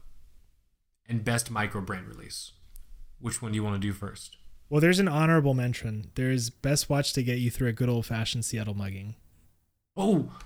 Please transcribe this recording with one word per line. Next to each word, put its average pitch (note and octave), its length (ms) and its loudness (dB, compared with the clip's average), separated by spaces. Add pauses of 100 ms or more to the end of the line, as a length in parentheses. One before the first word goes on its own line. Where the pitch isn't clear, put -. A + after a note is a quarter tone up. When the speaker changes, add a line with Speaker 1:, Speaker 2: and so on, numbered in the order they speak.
(1080)
Speaker 1:
and A#2 160 -2
best A#2 280 0
micro G#2+ 320 -2
brand F#2 260 -6
release. - 440 -14 (680)
Which A#2 220 -6
one A2 100 -4
do G#2+ 40 0
you G#2+ 60 0
wanna G#2 160 0
do G2+ 140 0
first? - 460 -12 (320)
Speaker 2:
Well, D3 100 4
there's F3+ 180 6
an G3 80 4
honorable D#3 460 4
mention. A#2 640 -2
There's B2+ 340 0
best - 400 0
watch C#3+ 240 2
to C3+ 100 2
get B2 180 2
you B2 100 2
through B2 180 0
a A#2 40 2
good B2 180 2
old-fashioned A2+ 560 0
Seattle G#2+ 280 -4
mugging. G2 420 -6 (840)
Speaker 1:
Oh, F#3+ 320 4 (160)